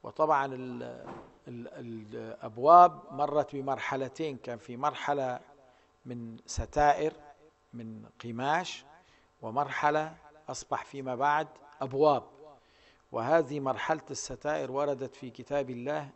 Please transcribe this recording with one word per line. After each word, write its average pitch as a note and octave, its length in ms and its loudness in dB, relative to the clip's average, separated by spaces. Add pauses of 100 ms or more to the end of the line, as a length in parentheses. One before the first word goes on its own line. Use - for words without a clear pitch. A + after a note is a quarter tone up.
وطبعًا C#3+ 440 2
ال-، B2+ 360 -8 (680)
ال-، A#2+ 200 -12 (100)
الأبواب A#2 1200 6 (100)
مرت C#3+ 460 -2
بمرحلتين، C3+ 800 -4
كان A#2+ 220 -10
في A#2+ 180 -14
مرحلة C#3 640 -2 (680)
من A#2 300 -12 (100)
ستائر D3 680 2 (640)
من A2+ 280 -14 (220)
قماش، C3+ 600 -2 (580)
ومرحلة D3 720 -2 (340)
أصبح - 360 -6
فيما C3 300 -8
بعد D3 340 0 (320)
أبواب. C3+ 420 4 (880)
وهذه C#3+ 480 0
مرحلة C#3 500 -2
الستائر C#3+ 640 -6
وردت C3+ 440 -4
في B2+ 140 -14
كتاب C3+ 400 -6
الله C#3 460 -6